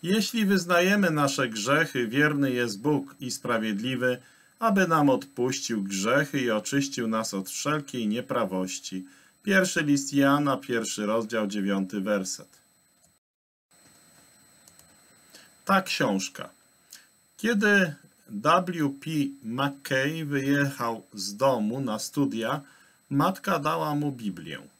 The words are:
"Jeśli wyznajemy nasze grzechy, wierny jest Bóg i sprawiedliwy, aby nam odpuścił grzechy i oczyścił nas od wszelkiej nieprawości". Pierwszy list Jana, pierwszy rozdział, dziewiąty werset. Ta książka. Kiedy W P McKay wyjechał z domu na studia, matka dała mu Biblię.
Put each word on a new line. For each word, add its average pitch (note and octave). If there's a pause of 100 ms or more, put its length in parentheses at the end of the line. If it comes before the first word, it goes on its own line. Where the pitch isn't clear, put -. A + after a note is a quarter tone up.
"Jeśli G#3
wyznajemy F#3
nasze C#3+
grzechy, A#2+
wierny C#3+
jest A#2+
Bóg C#3
i C3
sprawiedliwy, A#2+ (400)
aby G3
nam D3+
odpuścił B2
grzechy A#2
i A#2+
oczyścił B2
nas A2
od F#2+
wszelkiej C#3+
nieprawości". F#2+ (360)
Pierwszy F#3+
list C#3+
Jana, C#3
pierwszy A2+
rozdział, A2
dziewiąty G2
werset. F#2+ (3250)
Ta F#3+
książka. - (880)
Kiedy G3+ (340)
W D#3+ (100)
P D#3 (340)
McKay C#3
wyjechał C#3 (120)
z G2+
domu A#2+
na A2+
studia, B2+ (500)
matka E3+
dała D#3
mu D3
Biblię. E2 (220)